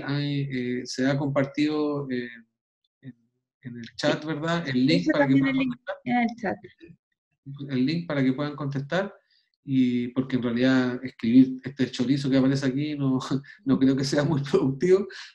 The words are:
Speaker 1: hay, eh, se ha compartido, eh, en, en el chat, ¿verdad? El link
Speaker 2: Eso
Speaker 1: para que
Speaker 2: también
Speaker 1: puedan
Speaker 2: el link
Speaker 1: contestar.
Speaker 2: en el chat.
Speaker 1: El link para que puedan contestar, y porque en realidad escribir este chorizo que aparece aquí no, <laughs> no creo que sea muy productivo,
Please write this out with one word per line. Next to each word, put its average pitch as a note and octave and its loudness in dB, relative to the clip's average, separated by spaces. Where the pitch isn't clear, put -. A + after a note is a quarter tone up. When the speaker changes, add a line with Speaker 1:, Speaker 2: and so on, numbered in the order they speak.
Speaker 1:
hay, C#3+ -2
eh, B2 -4
se B2+ -2
ha C#3+ 2
compartido, D3 -2
eh, B2 -6
en, B2+ -16
en A#2+ -12
el A#2 -14
chat, D3+ -2
¿verdad? D#3+ -4
El B2+ 2
link E3 4
Speaker 2:
Eso D#4 0
Speaker 1:
para - 4
que C3+ 4
Speaker 2:
también C#3 6
Speaker 1:
puedan C3+ 0
Speaker 2:
el - 0
link C4 -2
Speaker 1:
contestar. - -12
Speaker 2:
en A#3+ -2
el A#3 2
chat. F#3 -4
Speaker 1:
El B2+ 0
link E3+ -2
para C#3 0
que C3 4
puedan D3 -4
contestar, D3 -4
y B2 2
porque C3 -2
en A#2 0
realidad B2 2
escribir B2+ 4
este B2+ -4
chorizo C#3 0
que C3+ 4
aparece C#3 2
aquí D3 -2
no, C3+ 0
<laughs> - -6
no B2+ 2
creo C3 4
que C#3 -2
sea D3 0
muy D3+ 0
productivo, F3+ 2